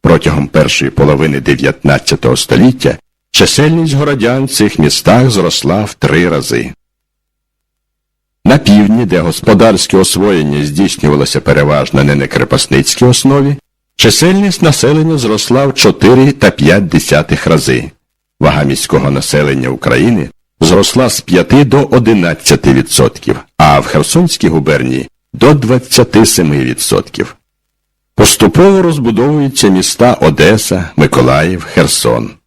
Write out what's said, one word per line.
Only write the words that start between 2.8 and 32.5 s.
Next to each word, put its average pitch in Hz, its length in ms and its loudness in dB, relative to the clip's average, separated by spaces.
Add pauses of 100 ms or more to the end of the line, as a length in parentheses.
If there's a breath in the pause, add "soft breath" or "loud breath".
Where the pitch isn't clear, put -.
чисельність 151 640 0
городян 135 500 0
в 135 60 -6
цих - 280 -2
містах 107 520 2
зросла 90 540 -2
в 98 100 -10
три 87 340 0
рази. 60 420 -4 (1800)
На 131 120 4
півдні, 104 460 4
де 90 160 0
господарське 95 760 2
освоєння 87 680 0
здійснювалося 73 760 -2
переважно 71 640 0
не 71 100 2
на 71 120 -2
крепосницькій - 760 -2
основі, 139 520 2 (400)
чисельність 185 680 0
населення 156 560 0
зросла 120 480 -2
в 135 80 -2
чотири 127 580 2
та 107 180 0
п'ять 87 380 0
десятих 78 580 -2
рази. 67 440 -2 (500)
Вага 73 240 0
міського 69 460 -2
населення 69 580 -2
України 65 600 -2 (320)
зросла 98 500 2
з - 100 -6
п'яти 90 440 2
до 135 200 2
одинадцяти 87 920 0
відсотків, - 600 -2 (200)
а 73 240 2
в 69 60 -10
Херсонській 127 640 0
губернії 67 600 -2 (240)
до 131 220 4
двадцяти 123 720 0
семи 76 320 0
відсотків. - 760 -6 (800)
Поступово 180 680 2
розбудовуються 139 840 -2
міста 98 460 2
Одеса, 85 840 0
Миколаїв, 73 800 0
Херсон. 58 560 -2 (160)